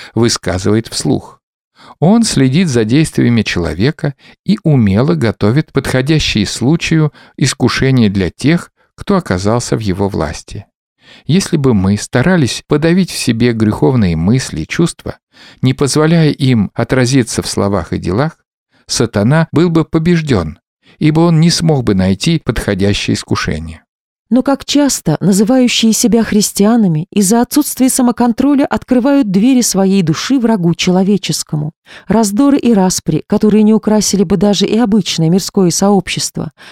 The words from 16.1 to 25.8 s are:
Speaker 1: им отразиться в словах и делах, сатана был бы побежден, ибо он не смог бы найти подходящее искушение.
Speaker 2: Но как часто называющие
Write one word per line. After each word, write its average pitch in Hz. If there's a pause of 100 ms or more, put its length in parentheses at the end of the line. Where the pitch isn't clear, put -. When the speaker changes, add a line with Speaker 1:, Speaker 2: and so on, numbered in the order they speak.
Speaker 1:
им 120
отразиться 123
в -
словах 101
и 87
делах, 92 (440)
сатана 135
был 175
бы 165
побежден, 156 (380)
ибо 156
он 170
не 170
смог 156
бы 110
найти 95
подходящее 101
искушение. 80 (460)
Speaker 2:
Но 247
как 277
часто 269
называющие 220